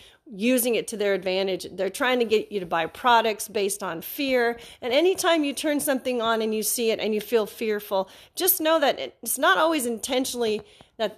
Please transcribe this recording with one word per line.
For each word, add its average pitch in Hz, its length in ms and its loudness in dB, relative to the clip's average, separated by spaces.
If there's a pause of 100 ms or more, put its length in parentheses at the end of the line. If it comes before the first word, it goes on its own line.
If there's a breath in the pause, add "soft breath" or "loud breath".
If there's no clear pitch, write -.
(300 loud breath)
using 240 440 2
it 170 140 -2
to - 100 -10
their 202 160 2
advantage, 185 580 -2
they're 190 160 -2
trying 254 300 0
to 240 80 2
get 214 260 0
you 202 80 -4
to 180 60 -8
buy 165 180 0
products 226 640 2
based 196 340 -2
on 170 200 -6
fear. 247 560 0 (240 loud breath)
And 247 100 -4
anytime 339 500 4
you 285 120 0
turn 294 260 0
something 262 400 0
on 226 220 0
and 220 120 0
you 214 80 0
see 220 280 0
it 220 80 0
and 214 160 0
you 214 80 0
feel 220 240 2
fearful, 208 640 -2 (240 loud breath)
just 359 260 0
know 320 180 4
that 285 200 2 (240)
it's 233 160 -6
not 339 180 4
always 320 300 2
intentionally, 240 760 -2 (380 loud breath)
that 214 200 -4